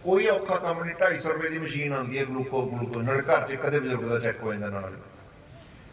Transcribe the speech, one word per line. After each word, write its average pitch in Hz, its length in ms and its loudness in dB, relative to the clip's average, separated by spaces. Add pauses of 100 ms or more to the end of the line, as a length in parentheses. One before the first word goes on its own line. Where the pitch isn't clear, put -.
ਕੋਈ 196 240 6
ਔਖਾ 190 280 2
ਕੰਮ 170 280 0
ਨਹੀਂ, 165 120 -4
ਢਾਈ 175 240 4
ਸੌ 160 140 0
ਰੁਪਏ 160 160 -2
ਦੀ 160 100 -4
ਮਸ਼ੀਨ 147 340 -2
ਆਉਂਦੀ 131 260 -2
ਹੈ, 139 60 0
ਗਲੂਕੋ-, 131 400 0
ਗਲੂਕੋਜ਼ 117 420 -2
ਨਾਲ 135 140 2
ਘਰ 156 260 4
'ਚ 135 80 -4
ਕਦੇ 147 240 0
ਬਜ਼ੁਰਗ 127 260 -2
ਦਾ 117 140 2
ਚੈੱਕ 117 240 -2
ਹੋ 110 100 -2
ਜਾਂਦਾ 101 160 -4
ਨਾਲ। 98 280 -6 (960)